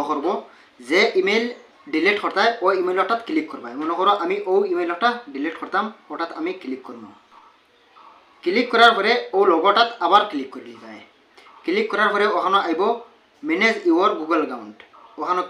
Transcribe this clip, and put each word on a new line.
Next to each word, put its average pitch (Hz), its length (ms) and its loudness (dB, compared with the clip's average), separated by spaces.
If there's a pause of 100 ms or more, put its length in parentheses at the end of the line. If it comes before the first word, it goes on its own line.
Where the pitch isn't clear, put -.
(100)
করব। 147 160 -2 (600)
যে 175 120 4 (200)
ইমেইল 214 240 2 (480)
ডিলিট 180 300 2
করতে 180 180 -4
হয়, 233 120 2 (120)
ওই 190 180 4
ইমেইল 185 220 -2
অর্থাৎ 226 240 -2
ক্লিক 156 240 -2
করবা। 120 160 -14 (140)
মনে 165 180 -2
করো 202 120 2 (120)
আমি 185 120 -2 (160)
ও - 20 2 (180)
ইমেইল 175 220 -2
অর্থাৎ 233 200 0 (200)
ডিলিট 160 260 -6
করতাম, 190 240 -4 (280)
অর্থাৎ 165 180 -6 (100)
আমি 170 100 -4 (120)
ক্লিক 131 260 -8
করবো। 113 200 -16 (1400)
ক্লিক 226 280 2
করার 226 260 8
পরে 208 140 2 (240)
ও - 20 2 (140)
লোগোটাত 202 360 4 (180)
আবার 202 240 6
ক্লিক 135 240 -6
করে 117 160 -16
নিবা। 113 220 -18 (720)
ক্লিক 208 280 0
করার 208 220 2
পরে 202 120 2 (100)
ওখানে 190 220 2 (100)
আইব 165 140 0 (680)
ম্যানেজ 208 280 2 (120)
ইওর 170 220 4 (100)
Google 156 220 0
অ্যাকাউন্ট, 117 360 -8 (420)
ওখানে 175 300 -2